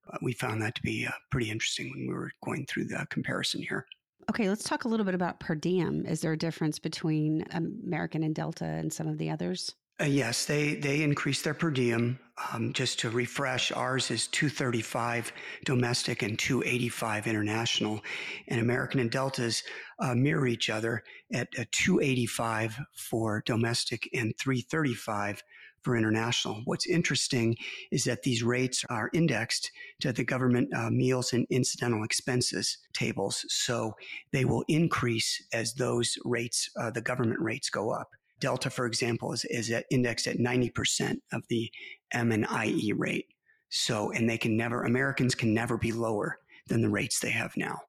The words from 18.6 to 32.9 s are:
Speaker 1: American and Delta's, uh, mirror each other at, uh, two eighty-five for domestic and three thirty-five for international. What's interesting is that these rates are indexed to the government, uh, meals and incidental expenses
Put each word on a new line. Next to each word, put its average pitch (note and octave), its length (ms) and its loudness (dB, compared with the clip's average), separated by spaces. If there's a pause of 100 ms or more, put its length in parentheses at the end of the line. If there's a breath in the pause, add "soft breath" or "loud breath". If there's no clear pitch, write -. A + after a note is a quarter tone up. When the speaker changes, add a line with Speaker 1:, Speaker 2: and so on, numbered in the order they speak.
Speaker 1:
American B2 360 2
and A#2 120 2
Delta's, C3 520 0 (360 loud breath)
uh, C3+ 160 0
mirror C#3+ 320 4
each A#2 240 0
other A2+ 320 -2 (280 loud breath)
at, A#2 180 -2 (100)
uh, A#2+ 120 -2
two - 300 4
eighty-five A#2 800 0 (160)
for A2 480 0
domestic A#2 680 0
and A2+ 240 0
three C3 240 0
thirty-five A2 800 -2 (400 loud breath)
for A#2+ 160 2
international. A2 640 2
What's C3 220 -2
interesting C3 680 2 (380 loud breath)
is C3 120 2
that A#2+ 180 0
these A#2+ 200 2
rates B2 460 2
are A2 240 -2
indexed B2+ 580 2 (300 loud breath)
to B2+ 140 0
the C3 100 0
government, B2+ 500 4
uh, A#2 140 -2
meals B2+ 460 2
and A#2+ 160 4
incidental A#2+ 520 2
expenses - 760 -2 (160)